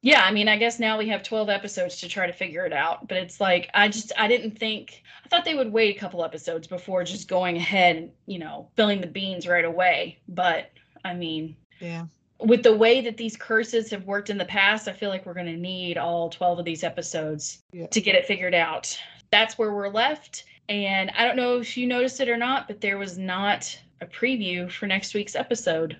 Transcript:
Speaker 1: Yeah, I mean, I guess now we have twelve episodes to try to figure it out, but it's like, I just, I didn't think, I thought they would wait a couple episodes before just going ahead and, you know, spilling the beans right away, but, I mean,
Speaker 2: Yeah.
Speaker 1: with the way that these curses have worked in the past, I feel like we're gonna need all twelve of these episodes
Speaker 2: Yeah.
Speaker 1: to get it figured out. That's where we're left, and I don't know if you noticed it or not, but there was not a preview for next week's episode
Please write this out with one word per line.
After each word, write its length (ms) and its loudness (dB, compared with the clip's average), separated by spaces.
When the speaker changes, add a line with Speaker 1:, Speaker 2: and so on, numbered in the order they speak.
Speaker 1:
Yeah, 200 8
I 100 4
mean, 160 2
I 100 4
guess 220 0
now 180 0
we 100 -2
have 140 -2
twelve 260 -2
episodes 520 -4
to 80 -12
try 180 -2
to 60 -4
figure 340 -6
it 60 -4
out, 360 -2
but 80 -2
it's 240 -6
like, 340 2
I 140 6
just, 300 -6
I 100 2
didn't 300 0
think, 440 -8
I 40 -20
thought 160 2
they 100 -2
would 180 -2
wait 240 4
a 20 -18
couple 260 -4
episodes 420 -6
before 380 -2
just 240 -10
going 280 2
ahead 400 4
and, 140 -10
you 140 -8
know, 320 -12
spilling 280 2
the 60 -6
beans 400 -8
right 180 4
away, 540 2
but, 440 0
I 100 -4
mean, 420 -6
Speaker 2:
Yeah. 240 -8
Speaker 1:
with 260 6
the 120 10
way 240 6
that 160 -6
these 200 -6
curses 540 0
have 140 -8
worked 240 -6
in 80 -4
the 80 -2
past, 440 2
I 40 -8
feel 160 -6
like 160 -6
we're 80 -12
gonna 240 -6
need 400 -6
all 320 -2
twelve 300 0
of 80 -4
these 180 -6
episodes 760 -6
Speaker 2:
Yeah. 140 -12
Speaker 1:
to 160 0
get 120 2
it 120 6
figured 280 -2
out. 440 0
That's 260 4
where 160 0
we're 160 -4
left, 560 -2
and 480 0
I 80 4
don't 120 2
know 240 2
if 180 -8
you 80 -2
noticed 340 0
it 80 0
or 80 2
not, 320 -2
but 140 -10
there 160 -2
was 180 -8
not 600 -2
a 40 -12
preview 640 -2
for 160 -8
next 280 -2
week's 200 -4
episode 640 -2